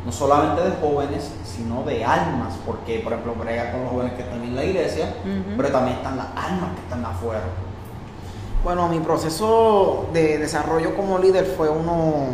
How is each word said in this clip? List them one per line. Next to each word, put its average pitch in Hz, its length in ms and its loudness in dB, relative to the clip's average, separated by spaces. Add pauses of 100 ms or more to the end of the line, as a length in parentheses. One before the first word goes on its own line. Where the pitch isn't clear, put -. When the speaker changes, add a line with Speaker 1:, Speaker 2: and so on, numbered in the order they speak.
Speaker 1:
no 123 60 -4
solamente 147 520 4
de 190 80 4 (100)
jóvenes, 143 500 0 (140)
sino 117 400 -6
de 95 200 -2
almas? 135 500 0 (120)
Porque, 113 340 -4
por 113 120 -4
ejemplo, 117 220 -4
brega 117 360 -4
con 127 120 -4
los 127 100 -4
jóvenes 123 220 -2
que 123 80 -8
están 117 200 -8
en 123 140 -4
la 143 80 -2
iglesia, 175 580 0
Speaker 2:
Ujú. 196 340 -4
Speaker 1:
pero 143 120 0
también 123 300 2
están 131 180 -6
las 113 180 -6
almas - 400 -4
que - 60 -10
están 120 240 -6
afuera. 110 380 -4 (1200)
Speaker 3:
Bueno, 175 240 2
mi 165 100 2
proceso 190 1120 4
de 156 260 4
desarrollo 156 580 0
como 190 220 0
líder 190 280 6 (100)
fue 156 140 2
uno 160 640 2